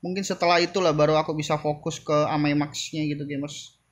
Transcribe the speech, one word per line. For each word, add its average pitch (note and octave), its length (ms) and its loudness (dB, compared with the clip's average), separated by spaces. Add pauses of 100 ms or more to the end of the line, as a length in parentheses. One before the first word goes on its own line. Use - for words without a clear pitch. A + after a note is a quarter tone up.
Mungkin F#3 240 -6
setelah F3 320 2
itulah F3 320 2
baru D3+ 240 4
aku D#3 160 0
bisa D#3 240 -2
fokus D3+ 480 -4
ke D3+ 240 2
Amai D3 320 2
Max-nya D3 480 -4
gitu D3 160 -4
gamers. C#3+ 560 -10 (120)